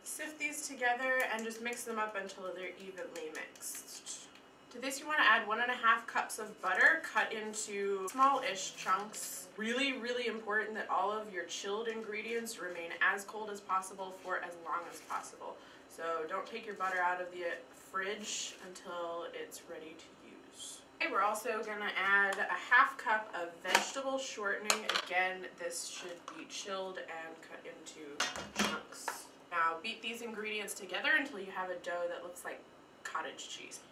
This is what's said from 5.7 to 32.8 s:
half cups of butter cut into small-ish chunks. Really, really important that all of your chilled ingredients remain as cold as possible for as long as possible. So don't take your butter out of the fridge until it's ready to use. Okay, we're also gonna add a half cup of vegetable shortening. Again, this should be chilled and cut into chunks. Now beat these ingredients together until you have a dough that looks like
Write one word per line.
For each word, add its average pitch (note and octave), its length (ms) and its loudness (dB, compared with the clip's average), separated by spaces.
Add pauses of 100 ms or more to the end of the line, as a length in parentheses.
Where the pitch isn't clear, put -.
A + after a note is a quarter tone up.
half A3+ 320 4
cups - 320 -2
of - 200 -8
butter F#3 440 6
cut G3+ 280 2
into G3+ 800 0
small-ish C4 680 4
chunks. - 800 -2
Really, B3+ 380 2
really A#3+ 320 -2
important G#3+ 480 0
that F#3 160 -4
all F#3+ 220 4
of G#3+ 200 -2
your F3 140 -4
chilled G#3+ 420 -2
ingredients A3 720 -4
remain E3+ 400 -6
as G3 240 4
cold G#3+ 280 -6
as G3+ 100 -6
possible F#3+ 480 -2 (140)
for F3+ 140 0
as E3+ 180 -6 (100)
long - 160 -2 (100)
as - 100 -12
possible. - 540 -8 (400)
So E3 320 -2
don't F#3+ 200 -2
take A3 180 -8
your G#3 100 -6
butter F#3 240 0
out F3+ 220 4
of F3 100 -6
the F3+ 140 -6 (460)
fridge G#3 640 -4 (120)
until F3 600 -6 (120)
it's - 300 -10
ready D#3 300 -10
to - 60 -18 (200)
use. - 540 -14 (200)
Okay, E4 120 2
we're G3+ 100 4
also G#3+ 440 2
gonna G#3 260 -2 (100)
add F#3+ 360 8
a - 160 0 (200)
half C#4 240 10
cup A3 380 2
of E3+ 140 -2 (120)
vegetable C4+ 560 4
shortening. G#3+ 680 2 (200)
Again, F#3 400 2 (140)
this E3+ 280 -4
should F3 300 -8 (200)
be D3+ 80 -10
chilled F#3+ 520 -6
and E3 440 -8
cut - 240 -14
into D#3 500 -12 (480)
chunks. - 640 -4 (260)
Now E3+ 320 4
beat A3 180 -6
these A#3 200 -4
ingredients G#3+ 520 -4
together G3+ 460 0
until C4 200 -2
you F#3+ 140 -6
have F#3 160 -2
a F3 60 -2
dough F3 340 -2
that - 140 -6
looks - 220 -10
like - 140 -6 (440)